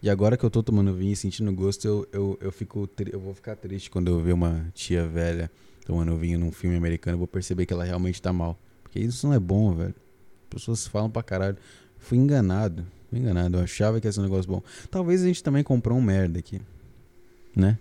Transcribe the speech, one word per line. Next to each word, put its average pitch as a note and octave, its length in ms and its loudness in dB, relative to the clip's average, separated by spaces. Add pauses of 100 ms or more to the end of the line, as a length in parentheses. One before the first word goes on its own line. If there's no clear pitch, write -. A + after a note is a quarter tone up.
E G#2 80 2
agora G2+ 260 4
que - 60 -2
eu A#2 80 2
tô A2+ 140 2
tomando G2+ 280 4
vinho F#2+ 200 0
e G2+ 40 -2
sentindo G2+ 360 -2
gosto, F#2+ 340 -2
eu, G#2 260 -2
eu, G2 280 -2
eu F#2+ 100 -6
fico G2+ 380 -8
tri-, - 240 -8
eu G2 80 -8
vou F#2+ 120 -12
ficar G#2+ 220 -12
triste G2 340 -12
quando F2+ 200 0
eu F2 100 4
ver E2+ 140 2
uma E2+ 420 0
tia F2 320 -2
velha E2+ 420 -2 (380)
tomando E2+ 300 0
vinho E2+ 240 0
num E2+ 100 0
filme F2 260 -2
americano. E2+ 380 -2
Eu F2 40 -2
vou F2 100 -4
perceber F2+ 380 -4
que - 60 -4
ela F2 120 -2
realmente F2+ 360 -2
tá F2+ 120 -2
mal. E2+ 260 -2 (240)
Porque - 160 -10
isso A#2+ 300 -2
não D3 40 4
é C3+ 60 6
bom, G2 340 4
velho. F2 220 -2 (480)
As - 80 -20
pessoas - 380 -6
falam G#2+ 200 -2
pra A2+ 140 -4
caralho. F#2+ 340 -2 (420)
Fui - 200 0
enganado. G#2 680 2 (240)
Fui A#2+ 120 -4
enganado. F2+ 380 2
Eu F2+ 40 2
achava G#2+ 380 0
que A2 80 -2
ia G#2 40 -2
ser G2+ 60 -4
um G2 60 0
negócio F#2+ 260 0
bom. F#2+ 100 -2 (300)
Talvez F3+ 320 2
a F3+ 40 2
gente F3+ 140 0
também C#3+ 220 2
comprou A#2+ 340 2
um B2+ 60 4
merda F#2+ 340 2
aqui. F#2 240 -8 (920)
Né? G2+ 260 6